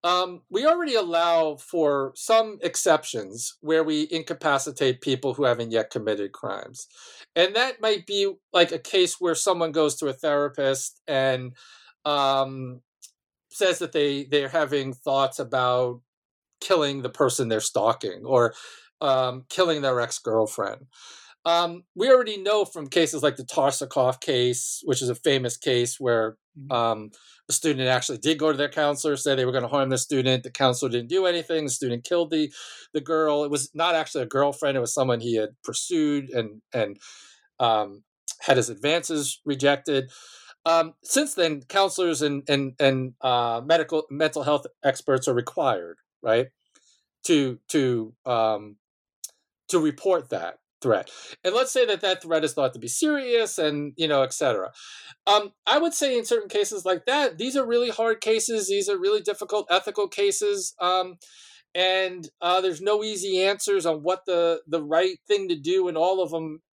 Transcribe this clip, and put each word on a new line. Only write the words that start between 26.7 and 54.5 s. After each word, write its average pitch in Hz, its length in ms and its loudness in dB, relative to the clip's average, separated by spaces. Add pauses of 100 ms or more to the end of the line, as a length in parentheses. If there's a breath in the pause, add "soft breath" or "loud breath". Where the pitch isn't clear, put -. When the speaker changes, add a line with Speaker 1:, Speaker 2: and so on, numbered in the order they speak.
Speaker 1:
um, 113 380 -2 (360 soft breath)
a - 60 -4
student 135 340 0
actually 127 300 0
did 156 200 0
go 156 140 2
to 139 60 0
their 147 100 0
counselor, 147 480 0
say 135 200 0
they 131 100 0
were 123 80 -2
gonna 120 160 -2
harm 135 200 0
the 131 80 0
student. 131 460 0
The 127 80 -12
counselor 127 400 0
didn't 120 160 -2
do 185 180 0
anything. 165 380 0
The 139 80 -4
student 120 320 -4
killed 170 260 0
the, 156 220 0 (420 loud breath)
the 156 60 0
girl. 151 460 0
It 143 60 -4
was 143 220 -4
not 165 220 2
actually 151 280 -2
a - 40 -4
girlfriend. 139 480 0
It 127 60 2
was 117 120 -4
someone 123 280 0
he 117 140 -2
had 107 160 0 (120)
pursued 143 640 -2
and, 110 320 -6 (120)
and, 104 260 -4 (580 loud breath)
um, 107 460 0 (380)
had 135 160 4
his 117 120 0
advances 147 760 -4
rejected. 139 640 0 (540 loud breath)
Um, 165 280 2 (100)
since - 320 -2
then, 156 260 0
counselors 180 600 0
and, 143 280 -2
and, 139 280 0
and, 131 440 2
uh, 120 420 0
medical, 160 460 2
mental 147 340 -2
health 143 240 0 (160)
experts 135 460 0
are 131 40 2
required, 120 640 -2 (220)
right, 117 260 2 (800 soft breath)
to, 139 320 2 (100)
to, 120 440 0 (120)
um, 110 500 0 (960)
to 180 100 2
report 156 520 0
that 85 260 -6 (240)
threat. 107 300 0 (320 loud breath)
And 185 100 0
let's 254 180 0
say 247 140 4
that 202 160 -2
that 185 220 -2
threat 160 200 0
is 151 100 -2
thought 131 200 0
to - 60 -14
be 117 80 -12
serious 247 720 0
and, 147 380 -2
you 160 100 0
know, 139 160 4
et 127 100 -2
cetera. 113 380 -2 (560 loud breath)